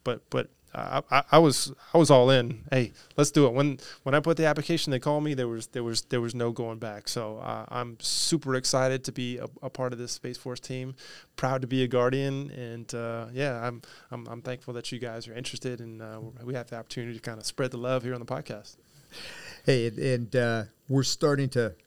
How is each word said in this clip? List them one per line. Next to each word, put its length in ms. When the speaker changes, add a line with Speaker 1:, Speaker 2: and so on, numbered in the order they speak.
Speaker 1:
But, 240
but 200
I, 340
I, 220
I 80
was, 340
I 40
was 140
all 180
in. 420
"Hey, 220
let's 140
do 160
it." 100
When, 220
when 100
I 60
put 180
the 80
application, 460
they 80
called 240
me. 100
There 140
was, 200
there 160
was, 200
there 180
was 140
no 160
going 260
back. 300
So, 320
uh, 300
I'm 300
super 560
excited 500
to 60
be 280
a, 80
a 60
part 240
of 60
this 120
Space 260
Force 220
team. 340
Proud 240
to 60
be 160
a 40
Guardian, 640
and, 420
uh, 400
yeah, 320
I'm, 160
I'm, 160
I'm 160
thankful 320
that 160
you 80
guys 280
are 60
interested, 480
and, 200
uh, 180
we 100
have 160
the 80
opportunity 400
to 40
kinda 220
spread 280
the 60
love 260
here 100
on 60
the 80
podcast. 480
Speaker 2:
Hey, 220
and, 100
and, 380
uh, 280
we're 140
starting 460
to 240